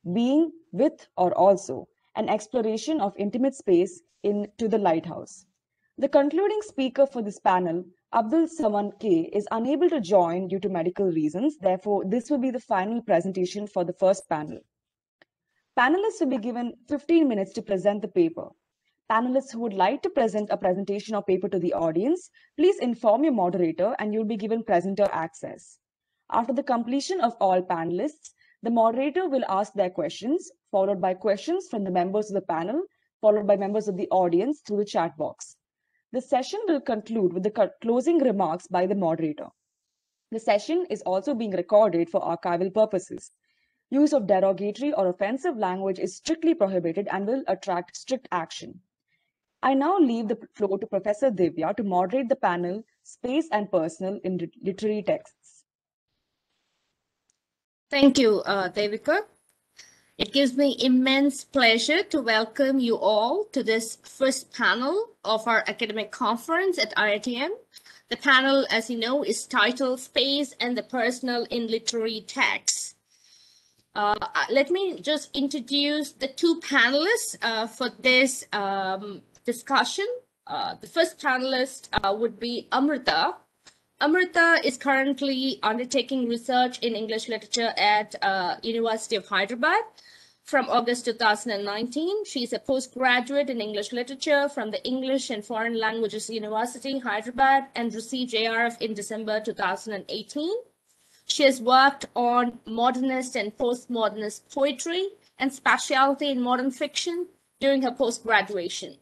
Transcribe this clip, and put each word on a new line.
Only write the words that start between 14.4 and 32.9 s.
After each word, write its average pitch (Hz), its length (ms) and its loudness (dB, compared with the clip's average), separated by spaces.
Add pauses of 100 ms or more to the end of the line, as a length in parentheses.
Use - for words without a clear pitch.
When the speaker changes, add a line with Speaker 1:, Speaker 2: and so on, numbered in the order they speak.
Speaker 1:
Panelists 339 440 2
will 277 80 0
be 262 80 -2
given 233 360 -6 (140)
fifteen 302 400 2
minutes 196 260 0
to 226 100 -8
present 202 400 0
the 208 40 -6
paper. 165 400 0 (640)
Panelists 254 400 0
who 226 100 -10
would 220 120 -4
like 190 300 2
to 370 80 -2
present 214 400 0
a 202 60 0
presentation 202 580 -2
or 202 80 -2
paper 190 260 0
to 196 100 -2
the 170 140 -2
audience, 175 560 0 (280)
please 359 200 4
inform 240 460 2
your 311 100 4
moderator 180 640 2
and 214 160 -2
you'll 220 200 -2
be 220 40 -4
given 220 260 -2
presenter 196 480 2
access. - 680 -10 (520)
After 240 220 0
the 269 180 -2
completion 269 500 -2
of 240 200 2
all 185 220 4
panelists, 175 680 -4 (280)
the 226 80 -4
moderator 262 580 2
will 269 220 0
ask 196 240 -2
their 190 160 0
questions, 190 640 -4 (200)
followed 190 300 0
by 185 140 0
questions 226 560 -2
from 208 120 -4
the 185 160 0
members 202 300 -2
of 190 60 -8
the 180 180 -2
panel, 208 300 -2 (360)